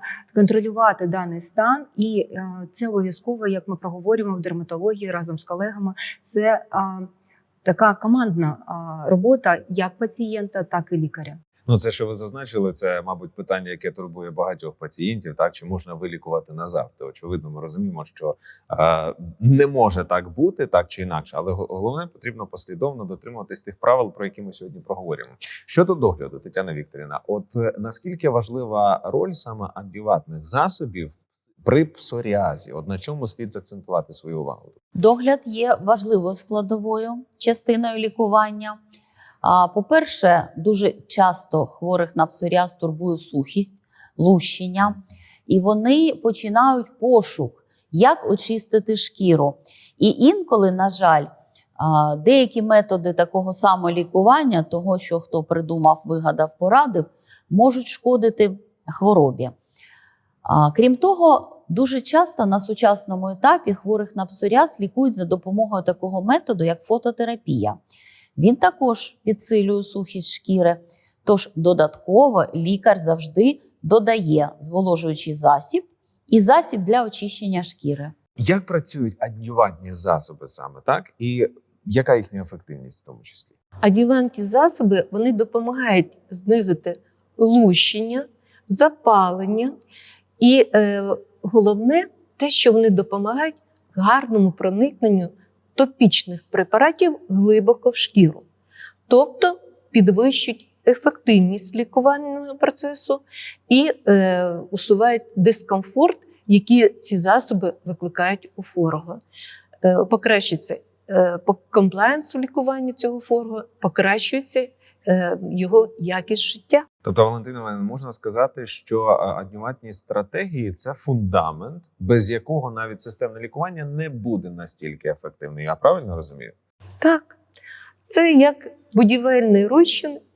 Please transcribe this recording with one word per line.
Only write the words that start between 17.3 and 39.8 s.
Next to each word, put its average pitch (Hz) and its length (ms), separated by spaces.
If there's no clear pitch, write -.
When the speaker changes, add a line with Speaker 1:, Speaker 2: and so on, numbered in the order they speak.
Speaker 2:
ми 76 120
розуміємо, 80 440
що, 78 300
е, 80 360
не 139 280
може 107 380
так 90 240
бути, 147 380
так 87 200
чи - 140
інакше, 80 360
але 90 160
го-, 98 160
головне, 127 380
потрібно 117 400
послідовно 113 580
дотримуватись 98 560
тих 98 180
правил, 117 340
про 101 120
які 98 160
ми 95 120
сьогодні 87 280
проговорюємо. 80 520
Щодо 180 300
догляду, 80 440
Тетяна 92 340
Вікторівна, 73 540
от, 101 280
е, 117 220
наскільки 156 520
важлива 110 720
роль 170 280
саме 110 440
адювантних 98 680
засобів 107 680
при 151 200
псоріазі? 101 840
От 78 160
на 95 100
чому 143 300
слід 107 260
закцентувати 92 600
свою 80 280
увагу? 69 300
Speaker 3:
Догляд 247 520
є 233 360
важливою 196 540
складовою, 214 760
частиною 233 580
лікування. 214 800
А, 180 240
по-перше, 202 920